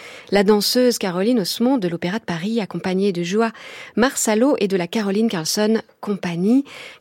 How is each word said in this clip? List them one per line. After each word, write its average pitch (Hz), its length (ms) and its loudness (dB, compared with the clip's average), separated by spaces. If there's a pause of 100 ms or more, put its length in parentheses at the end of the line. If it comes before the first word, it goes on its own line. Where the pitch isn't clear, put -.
(300)
La 202 140 4
danseuse 220 560 4
Caroline 202 400 0
Osmond 240 400 0
de 180 80 -2
l'Opéra 175 320 -4
de - 60 -10
Paris, 190 360 -4
accompagnée 185 520 -2
de 175 100 -4
Joa 214 280 0 (440)
Marsalo 240 640 2
et 208 80 0
de 190 100 0
la 175 80 0
Caroline 208 420 -2
Carlson 214 540 0 (200)
Company. 196 640 0 (360)